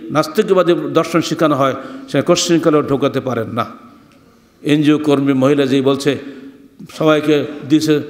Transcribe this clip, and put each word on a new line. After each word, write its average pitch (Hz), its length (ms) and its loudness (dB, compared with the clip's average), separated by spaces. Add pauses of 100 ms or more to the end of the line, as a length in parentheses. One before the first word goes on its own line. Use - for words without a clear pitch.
(100)
নাস্তিক্যবাদী 175 640 2
দর্শন 156 460 -2
শেখানো 156 340 0
হয়, 135 180 0 (300)
সেখানে 139 200 -2
কোশ্চিনকালেও 165 600 2
ঢোকাতে 131 380 -2
পারেন 113 320 -4
না। 110 120 -4 (960)
এনজিও 147 360 2
কর্মী 139 340 2
মহিলা 139 340 2
যেই 135 140 0
বলছে, 135 380 0 (760)
সবাইকে 151 520 2 (220)
দিয়েছে 151 420 2